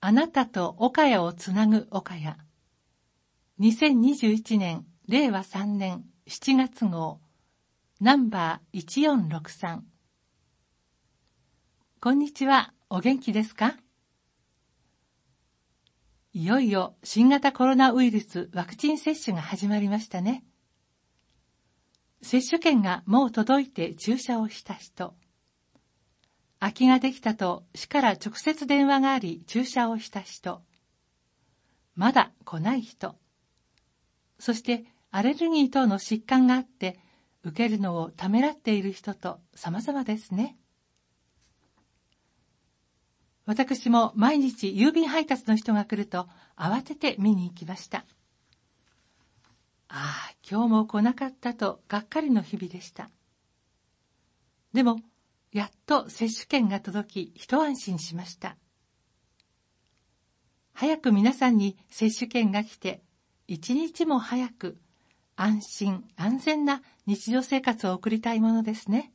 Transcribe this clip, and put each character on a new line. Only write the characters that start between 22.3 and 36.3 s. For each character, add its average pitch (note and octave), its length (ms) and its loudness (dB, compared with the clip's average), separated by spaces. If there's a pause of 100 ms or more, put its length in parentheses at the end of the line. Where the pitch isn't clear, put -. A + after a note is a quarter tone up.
種 E4+ 120 0
券 D4 220 4
が F#3 220 -2
も A#3+ 200 4
う A3+ 80 -4
届 C4 320 2
い - 20 -20
て E3+ 300 -8
注 A3+ 200 -2
射 B3+ 220 -4
を A3 100 -2
し - 140 -14
た G3 120 -14
人。 - 420 -14 (1400)
空 - 120 -2
き B3+ 140 2
が B3+ 140 6
で C4 100 -2
き C4 100 -14
た G#3+ 140 -2
と F3+ 300 -4 (100)
市 - 140 -16
か C#4+ 140 0
ら A#3 80 4
直 G#3 260 -6
接 D#4 320 -4
電 C#4 180 4
話 C#4 140 4
が C4+ 120 2
あ C4 60 0
り E3+ 300 -8
注 A#3+ 160 -2
射 A#3+ 260 0
を A3+ 80 -4
し - 120 -14
た G3+ 100 -10
人。 - 420 -12 (1300)
ま G3+ 160 2
だ B3+ 180 4 (140)
来 E3 160 -8
な A3 160 0
い A#3+ 60 -4
人。 - 340 -12 (1200)
そ - 160 -2
し A3+ 80 -8
て A#3 220 -4 (260)
ア G3 120 -2
レ C4 120 2
ル E4 160 -2
ギ D#4 120 4
ー C4+ 80 2
等 C4+ 180 2
の G3 100 0
疾 A3 260 -4
患 C4 220 4